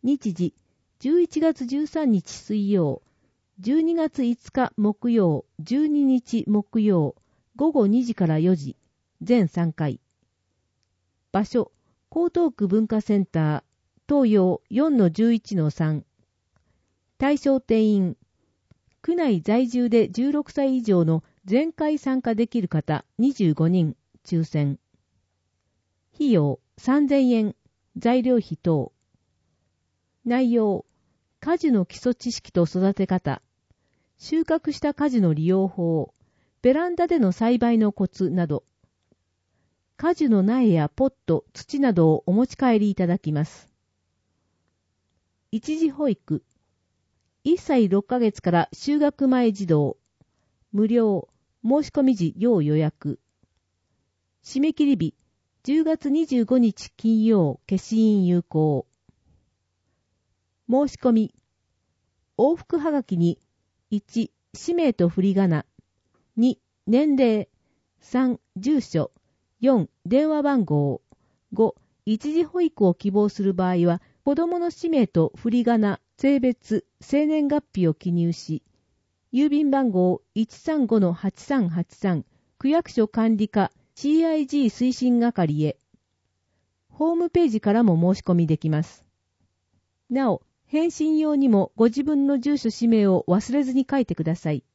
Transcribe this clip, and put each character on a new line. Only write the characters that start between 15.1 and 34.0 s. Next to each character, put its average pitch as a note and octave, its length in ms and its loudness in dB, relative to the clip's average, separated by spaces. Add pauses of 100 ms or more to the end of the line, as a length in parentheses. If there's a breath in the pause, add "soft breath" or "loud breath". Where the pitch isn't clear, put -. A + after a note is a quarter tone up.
一 G#3+ 220 -4
の D#3 140 0
三。 D#3 360 -4 (1120)
対 C#4+ 200 0
象 C4+ 220 0
定 A3 240 0
員、 G3+ 320 0 (840)
区 E4 140 -4
内 C4 260 0
在 A#3+ 260 0
住 B3 220 -2
で A3+ 200 2
十 A#3+ 220 -4
六 D4 180 -4
歳 C4+ 280 -2
以 B3 40 -2
上 G3 220 2
の D#3+ 200 0 (200)
全 C4+ 300 -2
会 D4+ 240 -2
参 C4 240 -4
加 A#3 140 -4
で A3+ 120 -2
き A#3 140 -4
る F3+ 80 -4
方 D#3 360 -4 (120)
二 C4+ 160 0
十 F3 200 0
五 D#3+ 140 0
人、 E3+ 300 0 (260)
抽 E3 220 -4
選。 C#3+ 340 -4 (1300)
費 C#4+ 180 -2
用、 D3 280 0 (180)
三 C#4 320 0
千 C4+ 220 2
円、 A3 240 -2 (420)
材 B3 260 0
料 B3 140 2
費 G3 180 -4
等。 D#3+ 380 -2 (1300)
内 A#3+ 260 0
容、 G#3+ 340 0 (540)
果 E4 180 -2
樹 D#4 140 0
の G3 140 2
基 - 80 -20
礎 B3 200 -4
知 - 180 -8
識 - 200 -14
と F3 140 2
育 F#3+ 280 0
て F#3+ 140 -4
方、 F3+ 340 -4 (760)